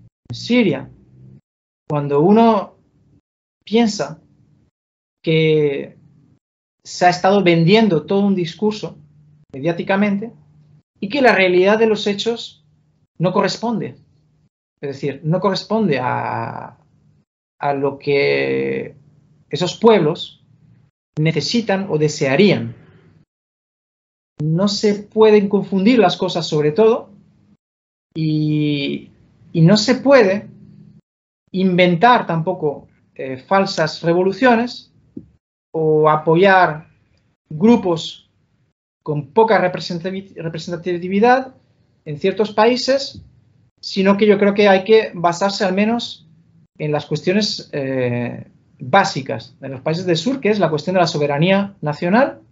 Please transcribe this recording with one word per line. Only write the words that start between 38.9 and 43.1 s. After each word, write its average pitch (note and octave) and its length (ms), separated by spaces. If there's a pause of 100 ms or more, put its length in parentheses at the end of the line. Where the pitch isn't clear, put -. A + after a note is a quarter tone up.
con D3 240
poca F#3+ 320
representativi-, F3+ 760
representatividad F3+ 1200 (500)
en D3+ 140
ciertos F#3+ 340
países, B3 720 (580)